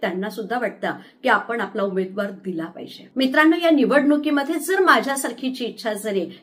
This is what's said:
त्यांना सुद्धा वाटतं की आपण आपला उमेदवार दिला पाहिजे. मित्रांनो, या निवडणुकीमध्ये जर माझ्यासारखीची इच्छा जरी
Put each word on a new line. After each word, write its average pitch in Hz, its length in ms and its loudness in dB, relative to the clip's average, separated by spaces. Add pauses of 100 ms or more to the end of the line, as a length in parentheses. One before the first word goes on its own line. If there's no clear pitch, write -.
त्यांना 190 300 -4
सुद्धा 226 280 -6
वाटतं 196 360 -4 (280)
की 254 60 0
आपण 226 320 0
आपला 196 220 -6
उमेदवार 196 480 -4 (140)
दिला 165 200 -8
पाहिजे. - 420 -16 (100)
मित्रांनो, 302 460 4
या 330 80 4
निवडणुकीमध्ये 285 880 4
जर 381 220 0
माझ्यासारखीची 262 840 0
इच्छा 214 300 -6
जरी 202 300 -2 (180)